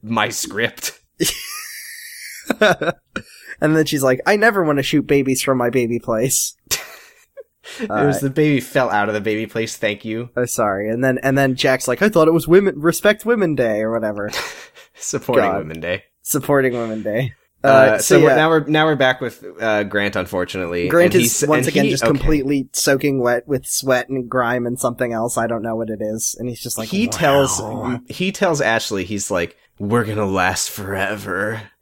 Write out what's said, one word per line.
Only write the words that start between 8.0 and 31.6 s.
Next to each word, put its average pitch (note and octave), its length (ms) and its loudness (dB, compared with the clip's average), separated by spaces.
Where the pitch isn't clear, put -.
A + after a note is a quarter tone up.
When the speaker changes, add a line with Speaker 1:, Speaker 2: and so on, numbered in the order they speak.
Speaker 2:
Uh, - 40 -4
Speaker 1:
the C#3 100 -2
baby D3+ 280 2
fell A#2+ 320 0
out G#2 180 2
of G#2+ 60 -2
the G#2+ 60 0
baby G#2+ 260 -2
place. A2+ 300 -6
Thank G#2 280 -4
you. A#2 300 -6
Speaker 2:
Oh, B2 120 0
sorry. G#2 420 -2
And A#2 160 -2
then, B2+ 180 2
and C3+ 160 2
then C3+ 160 2
Jack's C3 320 0
like, B2 160 0
"I G#3 60 4
thought E3 180 4
it D#3+ 60 4
was D#3+ 160 0
women, F3+ 320 4
Respect F#3 460 2
Women G#3 280 2
Day A2+ 260 2
or A2 120 0
whatever." G#2 380 -4
Speaker 1:
<laughs> - 300 -20
Supporting - 500 -2
Speaker 2:
God. G2 140 -2
Speaker 1:
Women D#2+ 220 -10
Day. F2 240 -6
Speaker 2:
Supporting C3+ 500 0
Women A2+ 300 -6
Day. A2 320 -4
Speaker 1:
Uh, - 40 0
Speaker 2:
Uh, C3 320 6
Speaker 1:
so - 180 4
Speaker 2:
so - 60 8
Speaker 1:
we're, D3 80 8
Speaker 2:
yeah. C3 60 6
Speaker 1:
now D#3 120 4
we're, D#3+ 180 2
now D#3 200 2
we're D#3 100 2
back C3 240 2
with, A#2+ 240 -8
uh, G#2+ 240 2
Grant, G2+ 320 -2
unfortunately. F2+ 720 -2
Speaker 2:
Grant E3+ 260 4
Speaker 1:
And F3+ 80 6
Speaker 2:
is - 180 0
Speaker 1:
he's, D3 80 0
Speaker 2:
once C#3 180 2
Speaker 1:
and - 80 -4
Speaker 2:
again C#3+ 100 4
Speaker 1:
he, - 60 2
Speaker 2:
just - 120 0
Speaker 1:
okay. A2+ 80 4
Speaker 2:
completely C#3 640 2
soaking C#3 480 0
wet A#2+ 260 0
with C3+ 200 -2
sweat B2+ 420 0
and B2+ 220 -6
grime B2 360 0
and A#2+ 140 -4
something A#2+ 320 -2
else. A#2 240 -2
I A2+ 100 0
don't A2+ 160 -4
know A2+ 140 -4
what A2+ 140 -4
it G#2 100 -8
is. G#2+ 380 -4
And A#2+ 100 -8
he's A#2 120 -10
just - 180 -10
like, A2+ 100 -8
Speaker 1:
He G3+ 180 0
tells, C#3 540 2
Speaker 2:
"Wow." B2 480 -6
Speaker 1:
he F#3+ 240 -4
tells E3+ 300 0
Ashley, A2 420 -2
he's G2+ 260 -6
like, F2 260 -2
"We're G#2+ 260 0
gonna G#2+ 220 -4
last F#2 440 0
forever." G2 880 -6